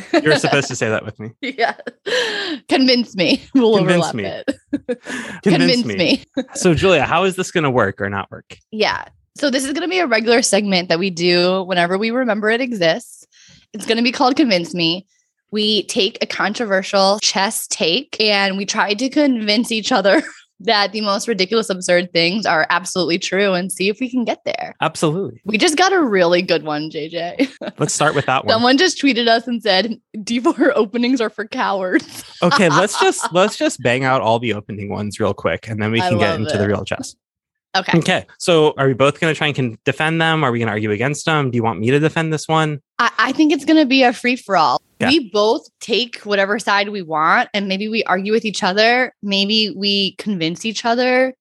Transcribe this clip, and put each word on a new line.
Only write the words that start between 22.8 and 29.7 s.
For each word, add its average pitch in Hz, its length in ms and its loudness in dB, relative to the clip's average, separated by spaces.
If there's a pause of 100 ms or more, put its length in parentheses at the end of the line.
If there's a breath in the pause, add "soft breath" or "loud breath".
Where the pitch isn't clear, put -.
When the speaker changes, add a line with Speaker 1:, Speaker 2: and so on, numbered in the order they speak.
Speaker 2:
true 190 340 0
and 180 180 -4
see 185 180 -2
if 208 100 -4
we 254 100 -6
can 247 160 -2
get 240 180 -4
there. - 380 -8
Speaker 1:
Absolutely. 156 640 -2
Speaker 2:
We 214 140 -2
just 302 180 2
got 381 160 2
a 370 80 2
really 185 400 2
good 175 220 -2
one, 151 260 -6
J 156 180 -8
J. 170 400 -4 (140)
<laughs> - 160 -12
Speaker 1:
Let's 151 160 -2
start 156 220 0
with 147 100 0
that 135 180 0
one. - 100 0
Speaker 2:
Someone 247 240 4
just 359 220 2
tweeted 240 280 2
us 233 200 2
and 240 140 -4
said, 202 320 2 (300)